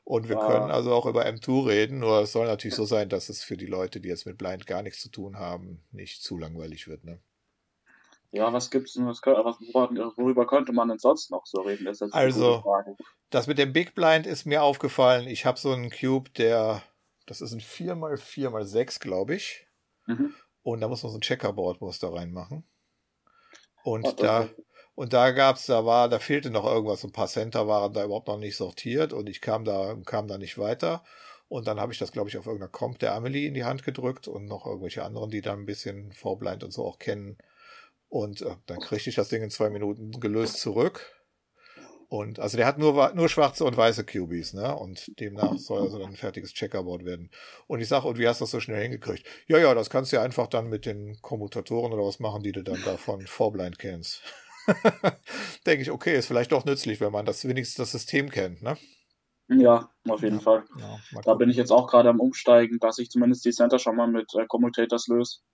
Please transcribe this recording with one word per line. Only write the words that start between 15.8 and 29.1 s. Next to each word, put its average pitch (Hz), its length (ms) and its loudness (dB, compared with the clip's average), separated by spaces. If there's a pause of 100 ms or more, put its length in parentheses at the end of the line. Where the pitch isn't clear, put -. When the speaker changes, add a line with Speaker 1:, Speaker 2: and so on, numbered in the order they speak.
Speaker 1:
Cube, 131 400 -2
der, 110 520 2 (440)
das - 140 -14
ist 113 120 -10
ein 113 80 -10
vier 175 360 -8
mal 156 200 -6
vier 135 340 -6
mal 107 160 -4
sechs, 107 340 -2
glaub 98 300 -2
ich. - 360 -8 (400)
Speaker 2:
Mhm. 285 280 -2 (280)
Speaker 1:
Und 117 180 -4
da 110 80 -2
muss 120 140 -6
man 113 80 -8
so 110 80 -10
ein 107 40 -14
Checkerboard-Muster 92 920 -4
reinmachen. 90 520 -10 (1200)
Und 113 220 -2
Speaker 2:
Oh, 131 60 0
das - 100 -8
Speaker 1:
da, 110 220 4
Speaker 2:
ist 113 100 -12 (420)
Speaker 1:
und 123 160 -8
da 127 180 6
gab's, 135 360 4
da 113 180 2
war, 117 240 6
da 113 100 0
fehlte 143 320 -2
noch 107 140 0
irgendwas. 107 400 0
Ein 101 80 -12
paar 113 160 -2
Center 113 400 -2
waren 104 240 2
da 104 120 -2
überhaupt 104 240 -6
noch 107 100 -6
nicht 104 180 -10
sortiert 127 560 -4